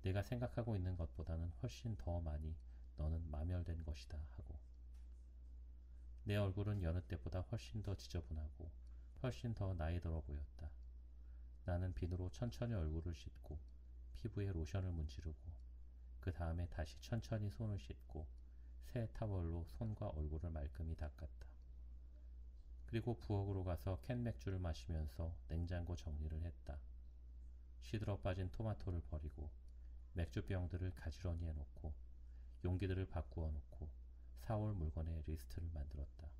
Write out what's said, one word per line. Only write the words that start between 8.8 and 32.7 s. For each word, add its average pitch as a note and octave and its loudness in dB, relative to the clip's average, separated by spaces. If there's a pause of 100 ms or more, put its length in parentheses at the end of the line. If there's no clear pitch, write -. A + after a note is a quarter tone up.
훨씬 A#2+ 2
더 G2 4
나이 E2+ 4
들어 D#2+ 2
보였다. C#2+ -4 (920)
나는 F2+ 4
비누로 F2+ 2
천천히 A#2 0
얼굴을 D#2+ 2
씻고 - -6 (560)
피부에 G2+ 0
로션을 F2+ 4
문지르고 D#2 -2 (680)
그 F#2 2
다음에 E2+ 2
다시 - -2
천천히 A2 2
손을 G#2 0
씻고 - -4 (600)
새 A#2 0
타월로 E2+ 2
손과 G#2+ 0
얼굴을 D2+ 2
말끔히 D#2+ 0
닦았다. - -4 (1400)
그리고 A2+ 2
부엌으로 G2 4
가서 F2+ 2
캔 B2 2
맥주를 G2+ 2
마시면서 E2 2 (140)
냉장고 E2+ 2
정리를 D#2 0
했다. D#2+ -2 (1000)
시들어 G2+ 4
빠진 F#2 4
토마토를 F#2+ 2
버리고 D2+ -2 (600)
맥주병들을 F2+ 2
가지런히 E2+ 0
해놓고 D2+ -2 (720)
용기들을 F#2 6